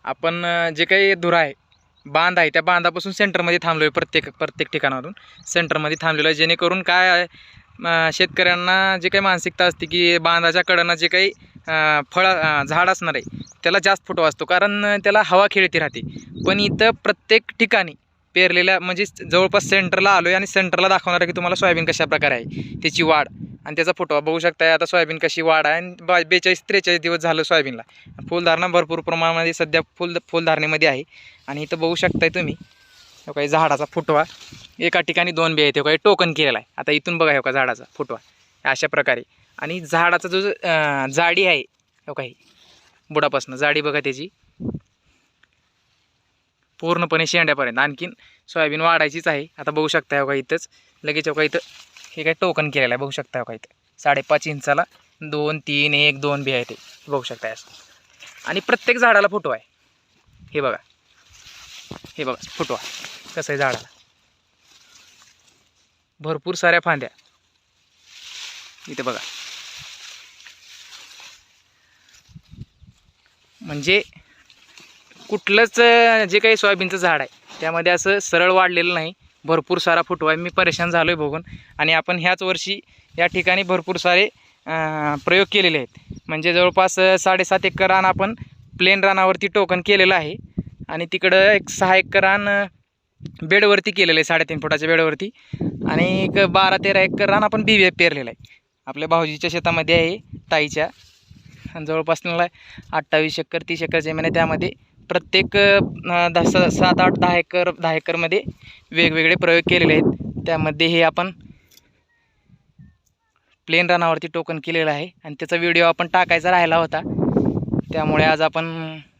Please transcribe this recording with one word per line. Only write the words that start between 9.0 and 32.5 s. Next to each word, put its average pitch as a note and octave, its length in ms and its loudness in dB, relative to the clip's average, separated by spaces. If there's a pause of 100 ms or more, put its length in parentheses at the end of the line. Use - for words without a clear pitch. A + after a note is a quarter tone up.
काही G3 120 2
मानसिकता F3+ 440 0
असते F3 200 -2
की E3+ 320 2
बांधाच्या E3+ 440 2
कडेनं F3 340 2
जे E3+ 120 -2
काही, F#3+ 240 2 (360)
अ, D#3 340 2 (100)
फळ, F#3 140 2
अ, D#3 380 2
झाड E3 260 2
असणार E3+ 260 -2
आहे, - 260 -10 (220)
त्याला F3 200 2
जास्त G3 240 0
फुटवा E3+ 200 0
असतो, D3+ 180 -2
कारण, G3+ 400 0
अ, G#3 120 0
त्याला G#3 280 2
हवा F#3 260 4
खेळती F3+ 280 0
राहते. C#3+ 220 -4 (460)
पण G3 120 2
इथं G3+ 320 2
प्रत्येक - 520 0 (160)
ठिकाणी G3+ 340 0 (400)
पेरलेल्या, F3+ 460 2
म्हणजे F3+ 260 -4
जवळपास F#3 580 0
सेंटरला F#3 480 2
आलोय F3 220 4
आणि F#3+ 140 0
सेंटरला F#3 400 0
दाखवणार F3+ 340 2
आहे F3 100 0
की E3 40 -8
तुम्हाला F3 200 -2
सोयाबीन E3+ 300 0
कशा D#3+ 200 0
प्रकारे D3 280 0
आहे, - 420 -8
त्याची E3 280 -4
वाढ D#3 240 2 (380)
आणि D3 100 -10
त्याचा E3 220 -2
फुटवा. D#3 220 -2
बघू D#3+ 200 -2
शकताय E3 320 0
आता D#3+ 140 2
सोयाबीन D#3+ 320 -2
कशी D#3+ 240 -4
वाढ D#3+ 240 2
आहे D#3 100 2
आणि F3+ 260 -8
बा-, E3+ 220 0
बेचाळीस F3+ 380 0
त्रेचाळीस F3+ 380 0
दिवस E3+ 200 -2
झालं D#3+ 240 0
सोयाबीनला. C3+ 380 0 (480)
फुलधारणा E3+ 380 0
भरपूर E3 320 0
प्रमाणामध्ये E3 540 -2
सध्या D#3+ 280 -2 (160)
फुल, E3+ 200 -6 (100)
फुलधारणेमध्ये D#3 600 0
आहे. C#3 160 0 (440)
आणि C#3+ 140 -8
इथं D3+ 160 -6
बघू E3 180 0
शकताय E3 340 0
तुम्ही, E3+ 260 -6 (720)